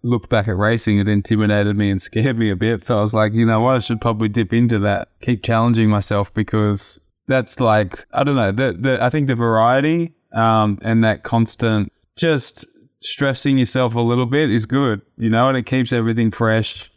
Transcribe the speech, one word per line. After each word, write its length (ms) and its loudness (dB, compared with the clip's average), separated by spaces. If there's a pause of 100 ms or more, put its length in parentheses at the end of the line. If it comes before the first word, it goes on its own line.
looked 280 -2
back 180 0
at 80 -2
racing, 440 0
it 100 0
intimidated 640 2
me 160 2
and 100 -2
scared 360 -2
me 120 0
a 60 0
bit. 300 -2
So 140 0
I 20 2
was 120 -2
like, 200 2
"You 120 2
know 140 2
what? 160 2
I 40 0
should 200 -4
probably 300 -2
dip 240 -2
into 260 2
that, 300 -2 (120)
keep 220 -2
challenging 460 2
myself," 440 -2
because 680 -2 (260)
that's, 320 -2
like, 540 0
I 100 0
don't 140 0
know, 160 0
the, 260 -2
the, 240 0
I 60 2
think 180 -2
the 80 0
variety, 800 0 (200)
um, 480 2
and 220 2
that 200 0
constant 680 -2 (240)
just 500 -2 (380)
stressing 540 -2
yourself 380 0
a 40 -2
little 260 0
bit 240 0
is 160 0
good, 360 -2 (160)
you 120 -2
know, 200 4
and 80 0
it 80 -4
keeps 260 -2
everything 400 0
fresh. 640 -2